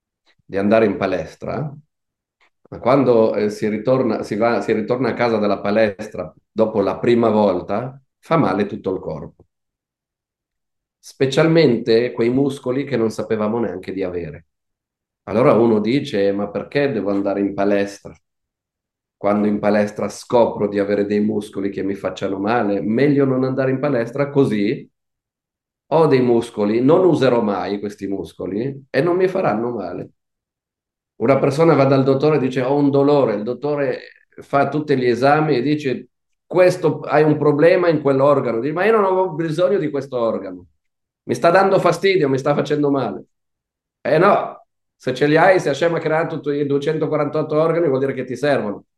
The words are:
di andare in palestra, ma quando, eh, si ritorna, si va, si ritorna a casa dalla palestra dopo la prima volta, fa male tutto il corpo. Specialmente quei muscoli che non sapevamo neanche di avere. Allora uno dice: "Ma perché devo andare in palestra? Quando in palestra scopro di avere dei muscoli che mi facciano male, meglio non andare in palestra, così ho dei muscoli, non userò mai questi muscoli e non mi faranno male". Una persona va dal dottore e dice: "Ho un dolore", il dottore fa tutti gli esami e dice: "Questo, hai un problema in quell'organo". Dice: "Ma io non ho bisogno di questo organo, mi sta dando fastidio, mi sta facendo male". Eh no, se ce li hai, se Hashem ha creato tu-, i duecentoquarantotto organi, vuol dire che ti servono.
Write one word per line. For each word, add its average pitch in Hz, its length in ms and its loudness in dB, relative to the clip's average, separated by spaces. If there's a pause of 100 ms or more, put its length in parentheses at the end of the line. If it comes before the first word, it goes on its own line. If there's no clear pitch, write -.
(460)
di 92 120 -8
andare 110 280 4
in 98 120 0
palestra, 95 800 -6 (920)
ma 95 100 -14
quando, 120 560 2
eh, 104 140 -2
si 107 200 -4
ritorna, 107 540 -2
si 113 120 -6
va, 113 260 0
si 113 120 -2
ritorna 123 360 -2
a 104 40 -2
casa 117 240 0
dalla 101 220 0
palestra 101 720 -2 (180)
dopo 110 300 0
la 95 180 -2
prima 117 300 4
volta, 101 720 0 (200)
fa - 180 -2
male 101 280 0
tutto 98 280 -6
il 92 60 -6
corpo. - 460 -12 (1500)
Specialmente 135 1160 2
quei 117 160 0
muscoli 131 560 -2
che 131 120 -4
non 113 140 0
sapevamo 110 480 -4
neanche 92 340 -6
di 95 100 -6
avere. 82 440 -8 (760)
Allora 117 300 2
uno 110 260 4
dice: 104 520 0
"Ma 101 180 -4
perché 135 420 -2
devo 101 200 -4
andare 98 300 -2
in 98 120 -2
palestra? 101 600 -4 (1040)
Quando 104 300 0
in 104 120 -2
palestra 104 500 -2
scopro 107 580 0
di 101 120 -4
avere 101 260 0
dei 104 160 0
muscoli 104 480 -4
che 95 140 -8
mi 98 120 -4
facciano 95 440 -6
male, 101 420 0
meglio 139 440 2
non 131 180 0
andare 131 280 -2
in 131 80 -2
palestra, 135 500 -2
così 117 600 0 (1000)
ho 156 200 4
dei 135 140 4
muscoli, 117 600 0
non 170 240 4
userò 127 360 2
mai 101 380 -2
questi 101 280 -10
muscoli 98 800 -8
e 131 120 0
non 170 140 0
mi 185 120 0
faranno 123 440 -2
male". 113 400 -10 (1040)
Una 135 240 2
persona 156 340 2
va 135 120 4
dal 135 180 4
dottore 139 340 2
e - 20 -2
dice: 127 220 -2
"Ho 131 140 0
un 143 140 2
dolore", 139 460 2
il 104 80 -6
dottore 131 580 -4 (400)
fa 139 280 0
tutti 151 280 -2
gli 127 80 -2
esami 139 520 2
e 120 40 0
dice: 143 480 -4 (360)
"Questo, 175 560 2
hai 151 220 2
un 151 140 4
problema 147 520 4
in - 120 0
quell'organo". 135 580 2
Dice: 143 140 -4
"Ma 180 120 -2
io 220 140 4
non 196 60 2
ho 185 260 0
bisogno 165 460 -2
di 156 120 -4
questo 135 300 -6
organo, 95 480 -4 (560)
mi 135 120 -4
sta 170 140 2
dando 190 300 4
fastidio, 170 500 2
mi 131 80 0
sta 147 160 -2
facendo 147 380 -2
male". 123 340 -4 (760)
Eh 143 160 0
no, 175 480 0 (300)
se - 180 -6
ce 147 140 0
li 151 100 4
hai, 185 220 6
se 160 100 -2
Hashem 165 260 0
ha 160 40 -4
creato 156 420 -2
tu-, 151 80 -6
i 143 160 -2
duecentoquarantotto 151 880 -2
organi, 165 320 0
vuol 131 120 0
dire 131 140 -2
che 127 120 -8
ti 127 100 -8
servono. 113 500 -2 (120)